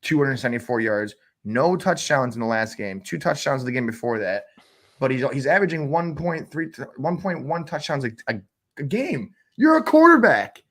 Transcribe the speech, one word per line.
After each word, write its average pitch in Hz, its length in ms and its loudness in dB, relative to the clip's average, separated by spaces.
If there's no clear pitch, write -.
Two - 180 -2
hundred 135 180 0
seventy-four 120 420 -2
yards. 107 360 -2
No 127 320 0
touchdowns 143 600 0
in 117 60 -8
the 113 60 -2
last 113 300 -2
game. 95 240 -8
Two - 160 -10
touchdowns 143 440 -2
in 123 40 -8
the 127 60 -6
game 127 140 -2
before 113 340 -4
that. 98 260 -4
But 131 120 0
he's, 131 200 -2
he's 131 160 -4
averaging 160 420 0
one 165 260 -2
point 160 340 -4
three, 156 220 -6
t-, 123 120 -14
one 165 220 -4
point 170 260 -6
one 165 200 -6
touchdowns 147 400 -6
a, 117 60 -2
a, 113 120 -4
a - 60 -10
game. 185 480 -4
You're 311 220 6
a 311 60 2
quarterback. 247 880 6